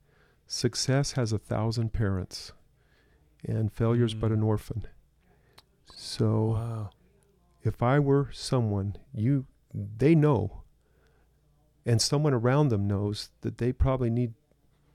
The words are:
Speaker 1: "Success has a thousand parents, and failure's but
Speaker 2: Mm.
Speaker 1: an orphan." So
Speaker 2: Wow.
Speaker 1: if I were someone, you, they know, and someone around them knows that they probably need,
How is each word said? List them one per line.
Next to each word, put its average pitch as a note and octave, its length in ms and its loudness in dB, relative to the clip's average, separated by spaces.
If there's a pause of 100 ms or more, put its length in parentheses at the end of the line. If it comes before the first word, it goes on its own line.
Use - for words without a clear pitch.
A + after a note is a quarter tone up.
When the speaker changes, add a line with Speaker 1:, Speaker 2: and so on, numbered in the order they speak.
(460)
Speaker 1:
"Success - 640 -2
has A2+ 200 -2
a G2+ 60 -2
thousand A2+ 540 -4
parents, F#2+ 600 -4 (920)
and A2 280 -4
failure's A#2 420 0
but A2 160 -2
Speaker 2:
Mm. A2 40 0
Speaker 1:
an G#2+ 100 0
orphan." G#2+ 420 -2 (1080)
So A2 580 -2
Speaker 2:
Wow. A2 400 -6 (720)
Speaker 1:
if - 180 -2
I C3 160 4
were C#3 340 2
someone, G2+ 640 -2 (160)
you, C3 340 0 (280)
they G#2+ 400 2
know, C#3+ 480 2 (1200)
and A#2 160 2
someone D3 340 2
around B2+ 340 4
them G2+ 180 0
knows G#2 440 -2 (100)
that A2 180 -6
they B2 140 0
probably C3 380 2
need, A#2 240 -2 (600)